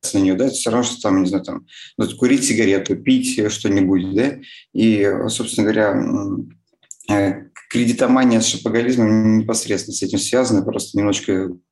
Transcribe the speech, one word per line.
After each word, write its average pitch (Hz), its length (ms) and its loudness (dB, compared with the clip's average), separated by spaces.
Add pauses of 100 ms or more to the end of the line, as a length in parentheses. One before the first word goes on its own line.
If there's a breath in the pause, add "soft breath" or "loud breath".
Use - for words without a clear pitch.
(140)
на 98 40 2
нее, 95 180 2
да, 123 100 0
это 131 80 -4
все - 160 -4
равно, 123 140 0
что - 180 -8
там, 95 200 2
не 92 60 0
знаю, 95 160 -4
там, - 220 -12 (320 loud breath)
вот 95 160 -2
курить 127 300 2
сигарету, 98 520 0
пить 127 560 0
что-нибудь, 95 640 0
да, 139 220 0 (360 loud breath)
и, 104 400 2 (160)
собственно 110 380 -4
говоря, 107 260 2
м, - 560 -4 (640)
э, 101 220 2 (380)
кредитомания 120 720 4
с 113 60 0
шопоголизмом 110 920 2
непосредственно 107 580 -2
с - 60 -4
этим 95 160 -2
связаны, 120 460 2
просто - 340 -6
немножечко 98 520 -2 (220)